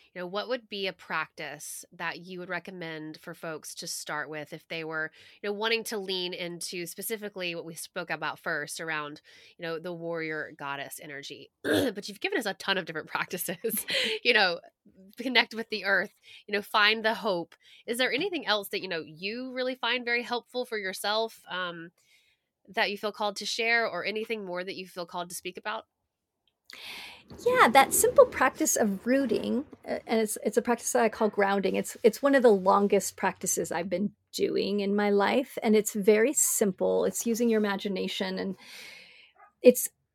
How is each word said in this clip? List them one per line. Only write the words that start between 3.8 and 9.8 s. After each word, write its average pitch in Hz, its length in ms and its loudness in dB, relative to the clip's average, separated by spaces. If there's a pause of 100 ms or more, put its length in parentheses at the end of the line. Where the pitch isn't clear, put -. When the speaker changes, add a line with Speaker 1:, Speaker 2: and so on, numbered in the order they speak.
Speaker 1:
start 151 420 -8
with 151 220 -10
if 160 160 -14
they 165 160 -6
were, 156 260 -4 (320)
you 208 60 -4
know, 208 40 0
wanting 220 320 0
to 220 140 -6
lean 185 340 -4
into 175 540 -8
specifically 196 680 -8
what 156 80 -8
we 165 100 -12
spoke - 360 -8
about 156 280 -4
first 156 420 -6
around, 151 400 -6 (380)
you 175 60 -12
know, 165 160 -6